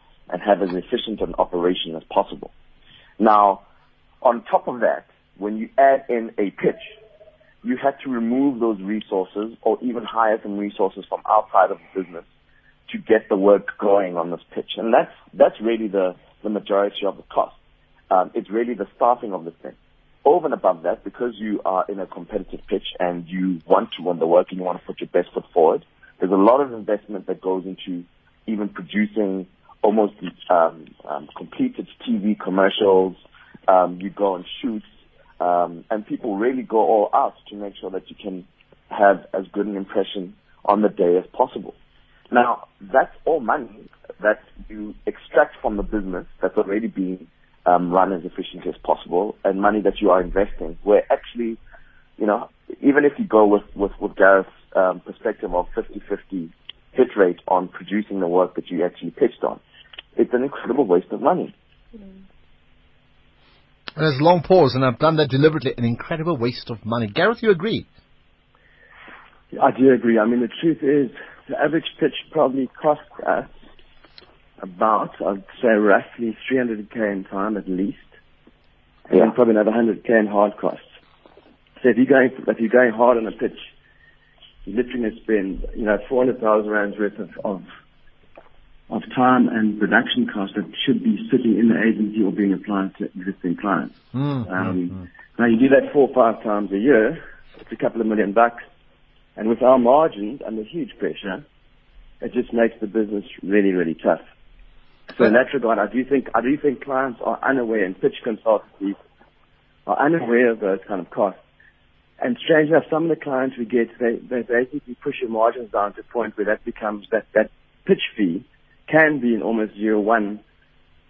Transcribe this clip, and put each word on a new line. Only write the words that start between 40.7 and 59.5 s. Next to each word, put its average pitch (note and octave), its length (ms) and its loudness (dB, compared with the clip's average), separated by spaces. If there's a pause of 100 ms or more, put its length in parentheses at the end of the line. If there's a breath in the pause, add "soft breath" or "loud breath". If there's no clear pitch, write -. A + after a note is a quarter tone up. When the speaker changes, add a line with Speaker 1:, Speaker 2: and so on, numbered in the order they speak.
Speaker 1:
the G#2 80 4
day F2+ 280 2
as F2+ 140 0
possible. B2 440 -4 (560 soft breath)
Now, - 360 2 (140)
that's C3 420 0
all D#3 160 0
money A#2 480 -6 (340)
that G#2+ 180 0 (280)
you G#2+ 280 -12 (100)
extract - 560 -2
from G#2+ 160 -4
the G2+ 60 -4
business F#2 420 -6 (160)
that's - 160 -2
already G#2+ 300 -2
been, F#2 400 -6 (400)
um, F2 240 2
run F#2 220 2
as E2+ 120 -8
efficiently F2+ 460 -10
as - 120 -16
possible, E2+ 520 -2 (100)
and G2 160 0
money G#2 200 2
that G2 200 -2
you F2+ 80 2
are F#2 120 4
investing, F2 640 -4
where G2+ 280 4
actually, A#2 460 -4 (600 soft breath)
you - 80 -4
know, G2 240 0 (320)
even C#3+ 240 4
if C#3+ 140 2
you A2 60 -2
go G#2+ 200 6
with, G2+ 180 4 (120)
with, G2 160 -2 (100)
with G2+ 140 -6
Gareth's, G2 340 6 (260)
um, F#2 260 0
perspective G2+ 520 -8
of F2 220 -2
fifty G#2+ 340 -8
fifty F2+ 420 -8 (420)
hit B2+ 220 2
rate F2+ 320 2
on F#2 200 2
producing G2 520 -6
the F2+ 80 -2
work F2+ 280 0
that - 160 -10
you E2+ 120 -2
actually F2+ 280 -6
pitched - 320 -2
on, - 160 -6 (560 loud breath)